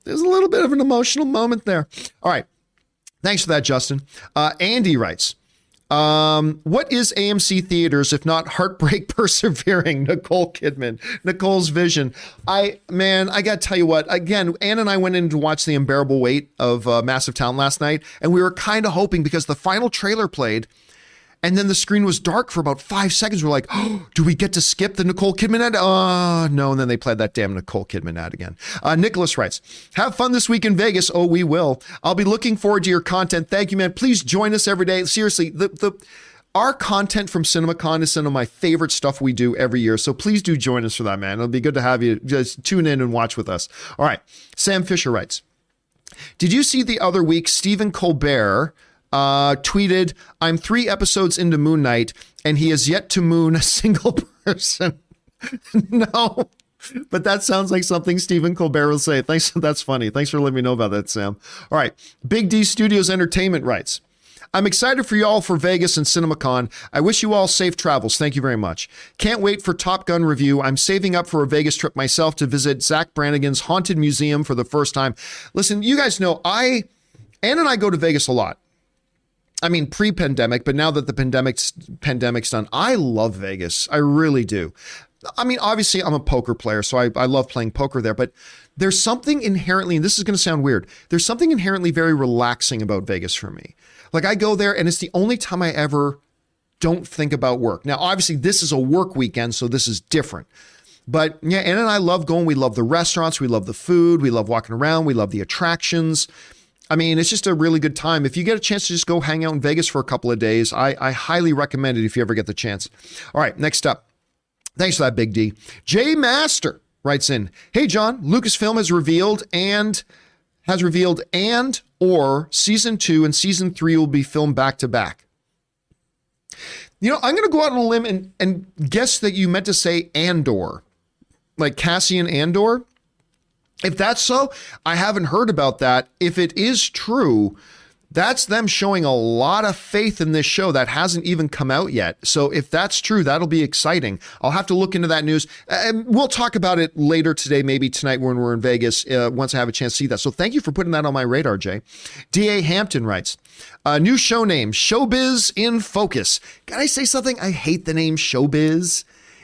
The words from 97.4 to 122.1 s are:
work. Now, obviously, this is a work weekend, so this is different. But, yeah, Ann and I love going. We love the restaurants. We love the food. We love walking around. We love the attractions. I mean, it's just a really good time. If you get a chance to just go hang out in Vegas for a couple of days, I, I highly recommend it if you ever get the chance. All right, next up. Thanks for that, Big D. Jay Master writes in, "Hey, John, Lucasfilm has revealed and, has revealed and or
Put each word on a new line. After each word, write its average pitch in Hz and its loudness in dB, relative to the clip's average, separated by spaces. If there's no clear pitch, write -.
work. 113 -2
Now, 139 -2
obviously, 180 -2
this 175 0
is 156 -2
a 143 0
work 165 0
weekend, 120 -2
so 123 -4
this 127 -2
is 107 -4
different. - -4
But, 160 0
yeah, 175 0
Ann 233 0
and 226 0
I 208 2
love 175 0
going. 165 0
We 151 2
love 131 0
the 120 2
restaurants. 165 0
We 135 -2
love 110 0
the 110 -8
food. 170 4
We 139 4
love 110 0
walking 113 -2
around. 156 2
We 143 2
love 104 0
the 107 -4
attractions. 160 -2
I 156 2
mean, 165 2
it's 165 2
just 208 0
a 185 2
really 160 2
good 147 -2
time. 156 0
If 135 -2
you 175 -2
get 220 2
a - -2
chance 208 -2
to 175 -6
just 170 -2
go 170 2
hang 160 -2
out 160 -2
in 147 -2
Vegas 151 0
for - -2
a 127 0
couple 120 -2
of 120 2
days, 113 2
I, 131 0
I 131 -2
highly 165 0
recommend 135 -2
it 110 0
if 107 -4
you 123 2
ever 113 0
get 107 -2
the 107 -6
chance. 101 -6
All - -2
right, 123 -2
next 151 -2
up. - -4
Thanks 185 0
for 151 0
that, 127 2
Big 110 0
D. 110 0
Jay 233 2
Master 285 0
writes 143 0
in, 110 -2
"Hey, 269 2
John, 214 0
Lucasfilm 214 0
has 196 0
revealed 175 2
and, 202 0
has 180 -2
revealed 175 2
and 240 -2
or 151 2